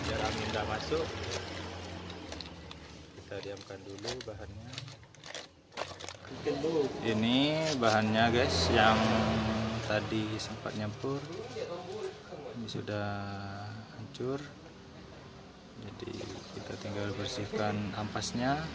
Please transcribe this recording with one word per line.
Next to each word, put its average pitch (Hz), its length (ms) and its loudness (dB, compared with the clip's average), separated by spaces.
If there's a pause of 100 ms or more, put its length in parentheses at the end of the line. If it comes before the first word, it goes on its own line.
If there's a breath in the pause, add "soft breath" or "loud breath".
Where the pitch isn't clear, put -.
biar 110 160 0
angin 110 320 0
nggak 107 160 0
masuk. 131 380 0 (2000)
Kita - 240 -8
diamkan 98 480 -8
dulu 101 240 -8 (160)
bahannya. 104 400 -10 (2500)
Ini 135 720 4
bahannya, 110 440 8 (120)
guys, - 400 6
yang 110 240 10 (880)
tadi 107 480 2
sempat 107 400 -4
nyampur. 131 480 -2 (1400)
Ini 110 80 -6
sudah 104 400 -2 (880)
hancur. 127 480 -4 (1400)
Jadi - 320 -8 (400)
kita - 140 -8 (100)
tinggal 101 320 -2
bersihkan 104 800 0
ampasnya. 120 640 0 (160)